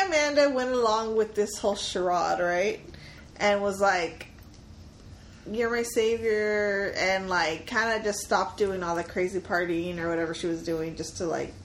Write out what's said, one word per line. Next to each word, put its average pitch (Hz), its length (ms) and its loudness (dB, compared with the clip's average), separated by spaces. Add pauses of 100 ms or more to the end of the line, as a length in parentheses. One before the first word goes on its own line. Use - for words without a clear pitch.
Amanda 294 440 4
went 254 200 0
along 226 460 2
with 214 180 2
this - 240 0
whole 202 180 0
charade, 175 640 0
right? 175 400 0 (580)
And 202 240 4
was 196 180 0
like, 180 460 2 (1200)
"You're 233 200 0
my 233 120 0
savior," 214 1120 2
and, 190 320 2
like, 160 380 0
kinda 226 380 0
just 208 160 -2
stopped 196 380 0
doing 190 240 0
all 170 140 -2
the 170 80 -2
crazy 180 360 -2
partying 175 580 -2
or 170 100 -2
whatever 165 260 0
she 175 120 -4
was 165 160 -2
doing 165 340 -4
just - 220 -8
to, 185 80 -4
like, 139 260 -4 (120)